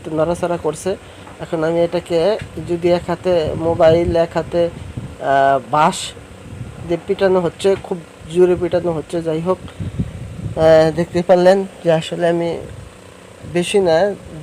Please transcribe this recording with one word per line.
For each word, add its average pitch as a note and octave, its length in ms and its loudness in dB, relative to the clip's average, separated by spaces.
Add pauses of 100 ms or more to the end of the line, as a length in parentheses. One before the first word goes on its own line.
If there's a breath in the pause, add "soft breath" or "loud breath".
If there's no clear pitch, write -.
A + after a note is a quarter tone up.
তো D#3+ 80 -10
নড়াচড়া E3+ 460 -2
করছে। E3 380 -4 (440 loud breath)
এখন D#3+ 240 -4
আমি E3 160 0
এটাকে E3+ 580 0 (320)
যদি F3 220 0
এক F3 160 2
হাতে E3+ 500 0
মোবাইল, E3+ 580 4
এক E3 180 2
হাতে, E3+ 360 0 (520 loud breath)
আহ, C#3 380 4 (120)
বাঁশ D#3 240 4 (920)
দিয়ে E3+ 200 -2
পিটানো F#3+ 320 2
হচ্ছে, F#3 440 0
খুব F#3+ 140 -6 (360)
জোরে F3+ 220 4
পিটানো E3+ 360 -2
হচ্ছে। D#3+ 300 -6
যাই E3 200 -4
হোক, F3+ 180 0
আহ, - 1400 0
দেখতে F3 320 -2
পারলেন F#3 360 6 (200)
যে E3+ 80 2
আসলে E3 360 0
আমি E3+ 300 0 (960)
বেশি F3 260 0
না, F#3 360 2 (280)